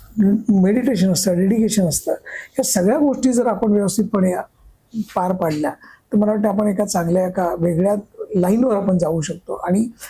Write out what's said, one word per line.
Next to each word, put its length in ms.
मेडिटेशन 600
असतं, 220
डेडिकेशन 540
असतं. 240
या 40
सगळ्या 340
गोष्टी 360
जर 140
आपण 240
व्यवस्थितपणे 600
पार 160
पाडल्या, 400
तर 40
मला 140
वाटतं 160
आपण 200
एका 180
चांगल्या, 420
एका 320
वेगळ्या 360
लाईनवर 400
आपण 220
जाऊ 240
शकतो 320
आणि 340